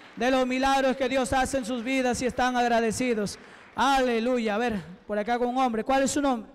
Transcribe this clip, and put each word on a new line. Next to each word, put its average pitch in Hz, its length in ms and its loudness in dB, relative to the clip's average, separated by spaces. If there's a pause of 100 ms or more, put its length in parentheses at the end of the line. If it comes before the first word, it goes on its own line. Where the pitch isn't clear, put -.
(160)
de 240 140 0
los 262 160 2
milagros 262 500 2
que 269 120 -2
Dios 262 240 0
hace 262 260 0
en 254 60 -4
sus 233 180 -6
vidas 247 400 0
y 254 40 -2
están 247 300 0
agradecidos. 233 800 0 (360)
Aleluya. 240 800 2
A 208 40 -2
ver, 226 220 -2 (260)
por 208 120 -2
acá 233 200 -2
con 247 100 0
un 247 100 -2
hombre. 226 260 0
¿Cuál 269 200 2
es 262 60 0
su 294 120 0
nombre? 247 320 -2